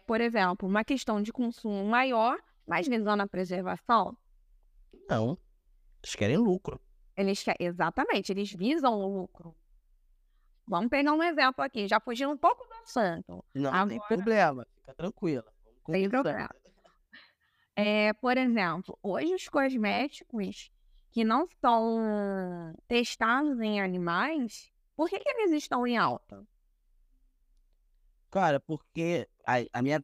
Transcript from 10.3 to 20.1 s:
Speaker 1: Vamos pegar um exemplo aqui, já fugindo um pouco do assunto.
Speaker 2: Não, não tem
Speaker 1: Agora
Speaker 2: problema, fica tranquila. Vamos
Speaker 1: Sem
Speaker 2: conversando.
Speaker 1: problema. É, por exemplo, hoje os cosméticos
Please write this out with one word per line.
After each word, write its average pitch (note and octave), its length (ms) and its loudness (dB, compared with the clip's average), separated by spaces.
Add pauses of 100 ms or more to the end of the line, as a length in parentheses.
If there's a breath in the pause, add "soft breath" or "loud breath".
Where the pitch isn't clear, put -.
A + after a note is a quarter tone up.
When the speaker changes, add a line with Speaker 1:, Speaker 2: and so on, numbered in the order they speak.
Speaker 1:
Vamos G3+ 240 0
pegar C#4+ 220 4
um D#4 100 2
exemplo C#4+ 420 2
aqui, G#3 240 -4
já G#3+ 120 4
fugindo C4 320 -4
um C#4+ 60 -6
pouco A#4 280 2
do A#4 160 -20
assunto. F3+ 640 -4 (100)
Speaker 2:
Não, C#3 180 -2
não G3 160 2
tem A3 80 -6
Speaker 1:
Agora - 180 -4
Speaker 2:
problema, F#3 600 2
fica - 200 -20
tranquila. D#3+ 580 -4 (340)
Vamos F3+ 140 0
Speaker 1:
Sem G3 100 0
Speaker 2:
conversando. B3 380 0
Speaker 1:
problema. - 160 -20 (1120 soft breath)
É, G#3+ 360 2
por B3+ 240 0
exemplo, G#3 640 0
hoje B3+ 320 -2
os - 140 -8
cosméticos A#3+ 1200 -2 (400)